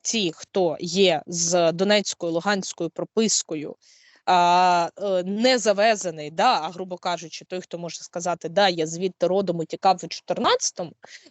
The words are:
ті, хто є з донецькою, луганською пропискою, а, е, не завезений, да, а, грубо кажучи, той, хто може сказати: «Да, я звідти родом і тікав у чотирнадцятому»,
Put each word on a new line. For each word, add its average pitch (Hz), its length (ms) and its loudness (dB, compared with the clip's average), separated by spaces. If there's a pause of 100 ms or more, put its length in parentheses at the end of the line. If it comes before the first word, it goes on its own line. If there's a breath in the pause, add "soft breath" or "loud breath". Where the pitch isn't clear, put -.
ті, 202 300 -2
хто 170 480 -2
є 175 480 2
з 170 440 0
донецькою, 185 600 0
луганською 180 560 -4
пропискою, 170 840 -2 (500 soft breath)
а, 175 720 4
е, 185 260 -2
не 220 340 2
завезений, 190 720 0
да, 196 300 2
а, 160 80 -6
грубо 180 280 -10
кажучи, 170 480 -8
той, 185 160 -8
хто - 160 -12
може 170 200 -10
сказати: 175 520 -6
«Да, 196 200 4
я 165 180 -2
звідти 180 400 -2
родом 180 340 0
і 160 40 -6
тікав 185 380 0
у 190 40 -10
чотирнадцятому», 196 840 -2 (400 loud breath)